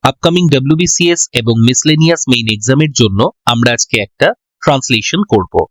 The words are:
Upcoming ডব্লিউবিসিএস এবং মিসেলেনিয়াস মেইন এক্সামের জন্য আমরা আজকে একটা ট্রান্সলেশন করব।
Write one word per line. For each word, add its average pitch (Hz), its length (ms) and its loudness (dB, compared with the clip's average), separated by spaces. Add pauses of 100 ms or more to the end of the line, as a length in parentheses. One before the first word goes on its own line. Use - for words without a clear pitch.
Upcoming 170 480 0
ডব্লিউবিসিএস 160 800 0
এবং 117 200 0 (120)
মিসেলেনিয়াস 156 540 2 (100)
মেইন 120 240 0
এক্সামের 135 380 0
জন্য 110 380 0 (160)
আমরা 120 280 0
আজকে 117 280 -4
একটা 151 320 -2 (300)
ট্রান্সলেশন 131 540 -2 (120)
করব। 92 420 0